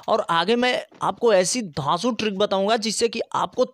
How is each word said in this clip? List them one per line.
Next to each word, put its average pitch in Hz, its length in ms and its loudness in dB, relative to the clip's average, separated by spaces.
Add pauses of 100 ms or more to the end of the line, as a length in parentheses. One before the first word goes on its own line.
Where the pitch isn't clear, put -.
और 220 220 0
आगे 175 260 2
मैं 247 240 0 (220)
आपको 196 320 2
ऐसी 185 280 2
धांसू 165 500 -2
ट्रिक 208 260 -4
बताऊँगा 202 400 2
जिससे 220 300 -2
कि - 120 -6 (140)
आपको 185 400 -2